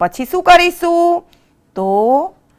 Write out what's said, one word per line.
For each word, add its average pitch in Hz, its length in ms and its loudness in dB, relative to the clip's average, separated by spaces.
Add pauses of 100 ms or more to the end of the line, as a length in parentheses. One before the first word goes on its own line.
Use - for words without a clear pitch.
પછી 240 300 -6
શું 370 120 -4
કરીશું? 349 800 2 (520)
તો 190 120 -6 (720)